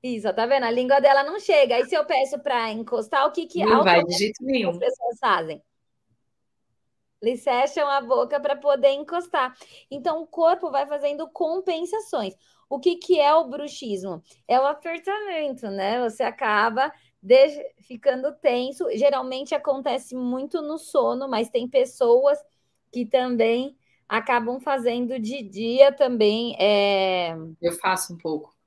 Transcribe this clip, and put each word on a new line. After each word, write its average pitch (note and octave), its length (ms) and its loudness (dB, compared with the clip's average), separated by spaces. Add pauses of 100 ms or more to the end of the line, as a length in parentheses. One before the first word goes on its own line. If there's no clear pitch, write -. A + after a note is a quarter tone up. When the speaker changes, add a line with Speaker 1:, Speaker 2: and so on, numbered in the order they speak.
Speaker 1:
Isso, A3 260 -4
ó, - 40 0
tá A3+ 140 0
vendo? C4 180 2
A A3+ 60 0
língua B3+ 300 4
dela C#4 240 6
não E4+ 160 -6
chega. C#4 360 4
Aí, B3+ 80 2
se B3+ 100 -4
eu D4+ 100 2
peço C4+ 360 0
pra A#3 300 -2
encostar, A3 560 -2
o D4 60 0
que E4+ 140 -6
que - 160 -4
Speaker 2:
Não A3+ 200 6
vai F3 220 6
de F3 80 -6
Speaker 1:
automaticamente - 20 -4
Speaker 2:
jeito G#3+ 300 -4
nenhum. A3 380 -2
Speaker 1:
as - 80 0
pessoas A#3+ 300 -6
fazem? E3 420 -2 (1600)
Eles A#3 220 -2
fecham C#4+ 460 0
a C#4 120 2
boca A#3+ 380 0
pra C#4+ 180 -2
poder C#4 340 4
encostar. D4 640 -4 (360)
Então, D#4 320 -4
o D#4 40 -12
corpo E4+ 440 0
vai C#4 160 -2
fazendo D4 440 -6
compensações. E4+ 1040 -4 (340)
O C#4 100 -6
que F4 180 0
que F4 220 0
é D4 160 6
o D#4+ 140 4
bruxismo? G#3 760 -8 (240)
É B3 140 4
o C4+ 60 2
apertamento, D#4+ 1040 -6
né? G3 320 -2
Você A3+ 200 -4
acaba A3+ 680 0 (300)
de-, C#4 420 6 (160)
ficando B3+ 540 -2
tenso. C4 520 -2 (100)
Geralmente C4 580 -2
acontece C4+ 600 -4
muito B3+ 480 -4
no D4+ 160 -8
sono, C4 500 -2
mas A3+ 200 -2
tem B3 200 -4
pessoas C4 680 2 (540)
que A#3+ 140 -4
também B3 720 0 (320)
acabam A#3 520 -2
fazendo B3 580 -2
de A#3 240 -8
dia A3+ 500 0
também, A#3 680 -2
é F#3+ 720 0 (260)
Speaker 2:
Eu E3+ 120 -4
faço F3+ 420 -4
um E3 40 -16
pouco. D#3 360 -8 (120)